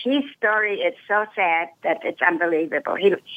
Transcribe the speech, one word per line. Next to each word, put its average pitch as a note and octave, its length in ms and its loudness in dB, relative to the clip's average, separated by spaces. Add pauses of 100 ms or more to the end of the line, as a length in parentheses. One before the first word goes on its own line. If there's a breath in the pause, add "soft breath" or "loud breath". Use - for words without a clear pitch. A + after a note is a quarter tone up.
his C#4 200 0 (140)
story G#3+ 440 0
is F3 140 0 (120)
so G#3+ 180 2 (100)
sad E3+ 340 0 (140)
that E3 200 0
it's - 180 -6
unbelievable. D#3+ 760 0
He, F#3+ 180 4 (240 loud breath)